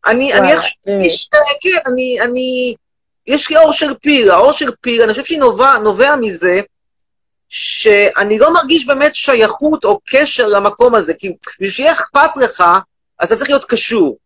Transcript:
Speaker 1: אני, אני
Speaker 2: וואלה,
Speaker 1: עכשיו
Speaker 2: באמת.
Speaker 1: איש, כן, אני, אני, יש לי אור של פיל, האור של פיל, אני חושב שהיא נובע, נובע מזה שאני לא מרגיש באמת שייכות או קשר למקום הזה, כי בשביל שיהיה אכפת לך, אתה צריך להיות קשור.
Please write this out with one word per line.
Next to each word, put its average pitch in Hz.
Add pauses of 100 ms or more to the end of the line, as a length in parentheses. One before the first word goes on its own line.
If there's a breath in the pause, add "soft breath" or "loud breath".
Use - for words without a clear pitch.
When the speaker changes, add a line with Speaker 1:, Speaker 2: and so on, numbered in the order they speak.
Speaker 1:
אני, 254
אני -
Speaker 2:
וואלה, -
Speaker 1:
עכשיו - (160)
Speaker 2:
באמת. 202
Speaker 1:
איש, 170 (320)
כן, 339
אני, 254
אני, 254 (520)
יש 285
לי 311
אור 311
של 302
פיל, 254
האור 214
של 285 (100)
פיל, 233
אני 214
חושב 262
שהיא 330
נובע, 254
נובע 214
מזה 185 (880)
שאני 208
לא 311
מרגיש 311
באמת 285
שייכות 277
או 202 (100)
קשר 247
למקום 208
הזה, 170
כי 185 (140)
בשביל 196
שיהיה 285
אכפת 302
לך, 240 (600)
אתה 226
צריך 277
להיות 277
קשור. -